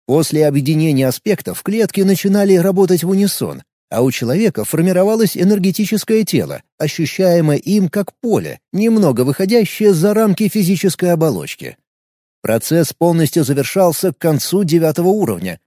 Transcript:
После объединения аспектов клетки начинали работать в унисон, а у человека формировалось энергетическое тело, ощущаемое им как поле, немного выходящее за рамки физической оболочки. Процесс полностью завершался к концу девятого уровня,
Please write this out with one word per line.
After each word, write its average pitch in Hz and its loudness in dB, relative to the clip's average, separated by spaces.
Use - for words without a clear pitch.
После 151 2
объединения 147 0
аспектов - -6
клетки 202 -2
начинали 196 2
работать 180 2
в 175 -2
унисон, 190 -2
а 113 -2
у 127 2
человека 135 -2
формировалось 185 0
энергетическое 208 0
тело, 80 -4
ощущаемое 165 0
им 190 0
как 202 -6
поле, 113 -4
немного 196 2
выходящее 196 0
за 185 2
рамки 214 0
физической 180 0
оболочки. 117 -4
Процесс 147 0
полностью 165 2
завершался 147 0
к - -10
концу 165 0
девятого 165 0
уровня, 95 -2